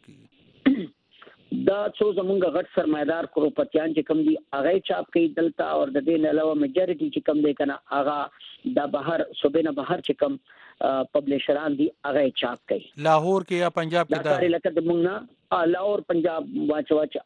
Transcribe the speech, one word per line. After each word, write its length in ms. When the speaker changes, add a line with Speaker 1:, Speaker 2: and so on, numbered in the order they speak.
Speaker 1:
کیږي؟ 220
Speaker 2:
<clears throat> 100
دا 100
څو 240
زمونږ 420
غټ 100
سرمایدار 480
کروپتیان 680
چې 80
کوم 220
دي، 140
هغه 180
یې 80
چاپ 320
کوي 160
دلته، 360
او 220
د 120
دې 220
نه 100
علاوه 240
میجارټي 560
چې 160
کوم 160
دی 120
که 120
نه، 140
هغه 260
د 200
بهر، 300
صوبې 220
نه 80
بهر 280
چې 200
کوم، 200
آ، 240
پبلیشران 760
دي، 140
هغه 180
یې 120
چاپ 320
کوي. 180
Speaker 1:
لاهور 440
کې 100
یا 180
پنجاب 380
کې 80
Speaker 2:
دا 60
Speaker 1:
دا؟ 80
Speaker 2:
کار 140
یې 60
لکه 200
د 180
مونږ 200
نه، 200
آ، 140
لاهور، 340
پنجاب، 480
واچ، 220
واچ، 340